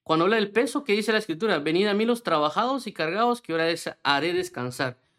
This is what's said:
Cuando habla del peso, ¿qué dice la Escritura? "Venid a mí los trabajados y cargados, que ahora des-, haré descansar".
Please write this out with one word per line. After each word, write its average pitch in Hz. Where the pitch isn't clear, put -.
Cuando 160
habla 220
del 208
peso, 233
¿qué 208
dice 220
la 214
Escritura? 175
"Venid 160
a 208
mí 214
los 233
trabajados 185
y -
cargados, 214
que -
ahora 165
des-, 165
haré 143
descansar". 127